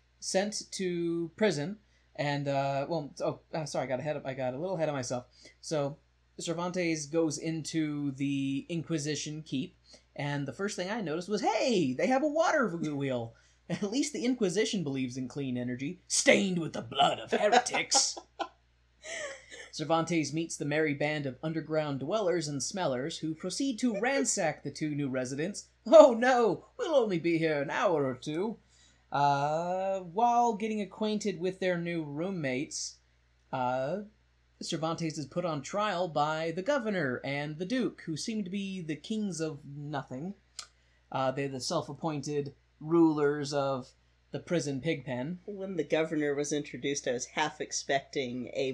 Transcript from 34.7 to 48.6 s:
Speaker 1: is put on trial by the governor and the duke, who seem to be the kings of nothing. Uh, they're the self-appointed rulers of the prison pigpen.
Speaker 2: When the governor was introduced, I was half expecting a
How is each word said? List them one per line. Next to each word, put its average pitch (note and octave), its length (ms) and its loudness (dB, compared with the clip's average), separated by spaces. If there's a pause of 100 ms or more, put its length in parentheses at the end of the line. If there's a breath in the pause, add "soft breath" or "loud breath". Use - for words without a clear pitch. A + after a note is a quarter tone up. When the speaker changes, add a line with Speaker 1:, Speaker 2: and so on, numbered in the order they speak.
Speaker 1:
is D3 80 -4
put F3 180 -6
on D#3 180 -2
trial F#3 460 -2
by D#3 480 0
the F3+ 80 -4
governor F#3+ 600 0
and D3 320 -4
the F3+ 80 -6
duke, A3+ 400 -2
who D#3+ 100 -4
seem G#3+ 280 -4
to F3+ 60 -8
be F#3+ 320 -4
the D#3 140 -4
kings G3+ 460 -4
of D3+ 240 -4
nothing. C#3+ 720 -8 (760 loud breath)
Uh, C3 200 0
they're C#3 180 -2
the C3+ 100 -6
self-appointed D3 920 -4 (280)
rulers D3+ 720 6
of C3+ 340 0 (440)
the C3 80 -4
prison C#3 420 -2
pigpen. D3 640 -4
Speaker 2:
When F#3+ 320 -8
the D3+ 60 2
governor D3+ 520 2
was C#3+ 160 -2
introduced, D3 560 -2
I B2+ 60 2
was A#2 120 -4
half - 360 -2
expecting C3 920 -4
a C3+ 200 -2